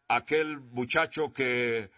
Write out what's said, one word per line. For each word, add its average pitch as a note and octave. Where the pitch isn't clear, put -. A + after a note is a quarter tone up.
aquel D3+
muchacho B2+
que A#2+